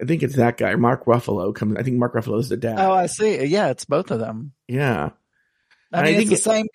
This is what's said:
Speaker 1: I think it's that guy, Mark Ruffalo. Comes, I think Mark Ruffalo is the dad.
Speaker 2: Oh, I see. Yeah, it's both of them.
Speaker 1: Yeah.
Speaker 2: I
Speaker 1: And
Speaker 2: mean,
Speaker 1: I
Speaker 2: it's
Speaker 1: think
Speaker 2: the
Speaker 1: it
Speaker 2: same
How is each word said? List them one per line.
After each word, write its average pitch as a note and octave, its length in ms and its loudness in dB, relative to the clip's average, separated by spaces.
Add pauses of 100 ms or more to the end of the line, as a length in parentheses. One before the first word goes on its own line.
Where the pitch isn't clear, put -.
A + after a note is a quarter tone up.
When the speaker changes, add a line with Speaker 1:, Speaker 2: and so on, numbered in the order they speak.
Speaker 1:
I - 40 -6
think D3+ 180 0
it's C#3 140 -2
that A#2 220 2
guy, G#2 180 0
Mark A#2+ 300 2
Ruffalo. A2 480 0
Comes, G#2+ 220 -2
I - 60 -4
think B2 140 -2
Mark B2 180 0
Ruffalo A2+ 240 -2
is B2+ 120 -4
the G#2 60 -2
dad. A2+ 220 -4
Speaker 2:
Oh, F#3+ 140 2
I F#3 140 2
see. G3+ 400 0
Yeah, F3 240 2
it's B2+ 140 -6
both D#3 280 -2
of A2+ 80 -4
them. A2+ 320 -8 (160)
Speaker 1:
Yeah. A#2+ 420 0 (840)
Speaker 2:
I E3+ 60 0
Speaker 1:
And D3 80 4
Speaker 2:
mean, - 0 -
Speaker 1:
I - 40 4
Speaker 2:
it's G3+ 80 4
Speaker 1:
think G#3+ 100 2
Speaker 2:
the F#3+ 80 4
Speaker 1:
it A3 180 2
Speaker 2:
same A3 200 0